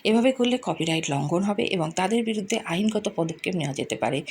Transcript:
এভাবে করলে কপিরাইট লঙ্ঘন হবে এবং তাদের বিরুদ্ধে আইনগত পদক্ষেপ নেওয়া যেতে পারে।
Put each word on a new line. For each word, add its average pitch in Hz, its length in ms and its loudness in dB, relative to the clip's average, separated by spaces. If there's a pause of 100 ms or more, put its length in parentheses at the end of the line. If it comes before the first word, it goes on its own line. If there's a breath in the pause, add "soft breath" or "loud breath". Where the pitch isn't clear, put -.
এভাবে 233 280 4
করলে 247 300 2
কপিরাইট 160 480 0
লঙ্ঘন 147 320 0
হবে 202 200 0
এবং 160 340 0
তাদের 220 280 2
বিরুদ্ধে 214 400 -2
আইনগত 208 520 0
পদক্ষেপ 165 380 -2
নেওয়া 143 200 -2
যেতে 131 220 -4
পারে। 135 340 0